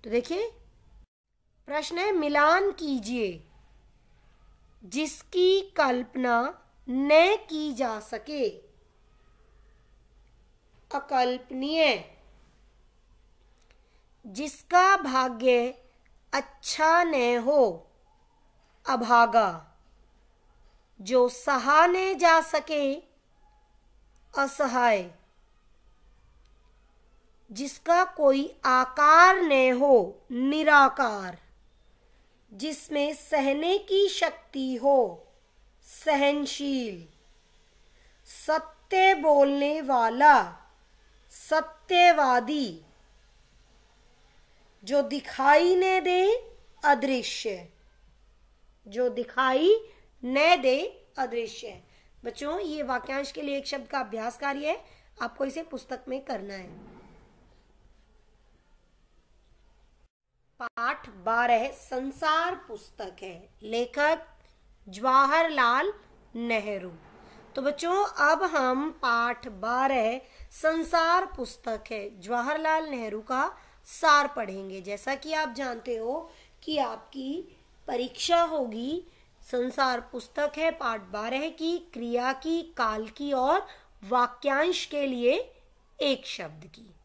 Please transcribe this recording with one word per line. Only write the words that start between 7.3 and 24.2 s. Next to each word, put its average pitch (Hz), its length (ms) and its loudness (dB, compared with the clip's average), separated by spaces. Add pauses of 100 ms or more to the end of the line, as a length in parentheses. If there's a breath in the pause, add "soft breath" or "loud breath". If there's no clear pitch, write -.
की 302 380 -8
जा 220 260 -6
सके, 233 500 -8 (2500)
अकल्पनीय। 262 1200 -2 (2000)
जिसका 349 680 2
भाग्य 254 840 0 (520)
अच्छा 311 680 0
न 247 340 0
हो, 233 540 2 (960)
अभागा। 226 840 2 (1300)
जो 247 280 2
सहा 285 580 2
न 381 260 0
जा 330 280 4
सके, 294 680 -4 (1300)